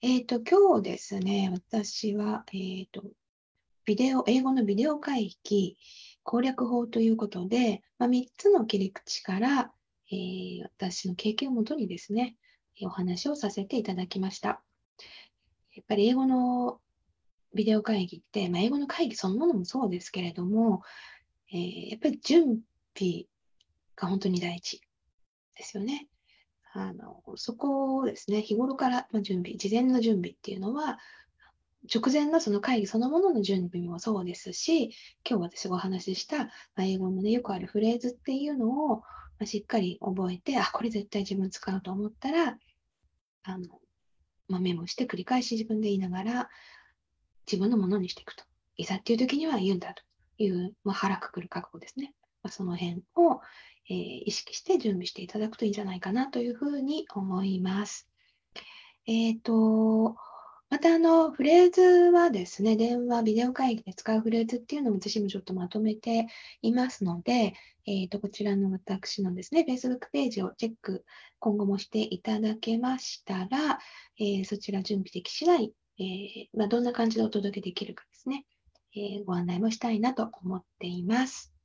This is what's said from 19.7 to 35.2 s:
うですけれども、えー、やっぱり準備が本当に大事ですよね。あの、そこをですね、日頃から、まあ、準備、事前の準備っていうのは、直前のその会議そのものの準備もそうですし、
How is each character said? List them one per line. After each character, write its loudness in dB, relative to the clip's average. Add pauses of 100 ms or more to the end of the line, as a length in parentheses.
う 0
で -4
す -16
け -6
れ -4
ど -6
も、 2 (680)
え -6
ー、 -6
や -8
っ -14
ぱ 2
り -6
準 4 (360)
備 -2 (680)
が -6
本 0
当 -2
に 2
大 -6
事 -12 (720)
で -20
す -12
よ -4
ね。 -6 (680)
あ -8
の、 -18 (140)
そ -8
こ -2
を -2
で -4
す -8
ね、 0
日 -2
頃 0
か 0
ら、 -4
ま 0
あ、 -4
準 -2
備、 -10
事 -4
前 2
の 4
準 2
備 -2
っ -20
て -12
い -8
う -10
の -4
は、 -4 (960)
直 2
前 4
の 6
そ -4
の 2
会 2
議 -2
そ -2
の 2
も 2
の 6
の 2
準 0
備 -6
も -8
そ -2
う -4
で -6
す -12
し、 0 (380)